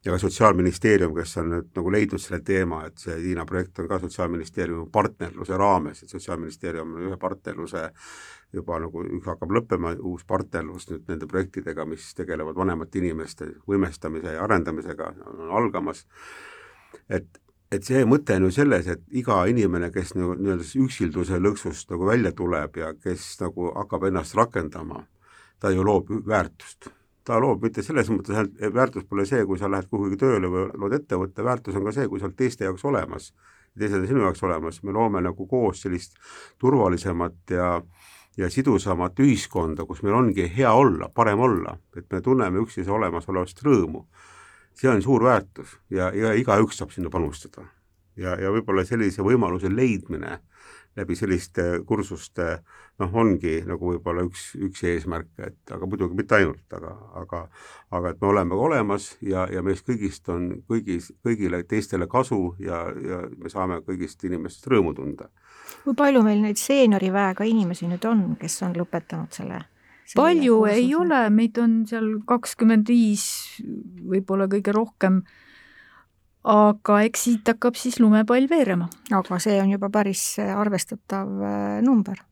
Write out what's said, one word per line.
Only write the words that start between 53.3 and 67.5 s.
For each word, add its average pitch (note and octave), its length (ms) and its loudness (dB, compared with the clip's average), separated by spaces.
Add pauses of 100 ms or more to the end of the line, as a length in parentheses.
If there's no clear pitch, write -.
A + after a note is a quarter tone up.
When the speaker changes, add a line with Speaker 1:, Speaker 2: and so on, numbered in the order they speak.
Speaker 1:
nagu F2 240 -4
võib-olla F2 360 -2
üks, - 280 -12
üks F#2+ 320 -6
eesmärk, E2 440 -4 (120)
et - 320 -14
aga F#2 160 -8
muidugi F#2+ 280 -4
mitte A2 200 2
ainult, E2 240 2 (120)
aga, E2 200 -12 (240)
aga, F2 220 -10 (580)
aga F2 160 -2
et F2 80 -6
me G2 80 4
oleme F#2 360 2
olemas G#2 440 -2 (140)
ja, F#2 260 0
ja F#2 160 -4
meist F#2+ 220 -2
kõigist G#2 420 -6
on F2 200 -4 (200)
kõigis, G2 400 -4 (160)
kõigile F#2 400 -2
teistele G2+ 440 -2
kasu G#2 520 0
ja, E2+ 320 -6
ja F2+ 280 -8 (120)
me - 180 -14
saame F#2 340 -4
kõigist F2+ 380 -8
inimestest F2 460 -6
rõõmu F#2 240 2
tunda. - 360 -10 (520)
Speaker 2:
Kui C4 160 -2
palju C#4 260 6
meil G#3 200 4
neid G#3 160 -2
seenioriväega G3+ 880 4
inimesi F3+ 420 0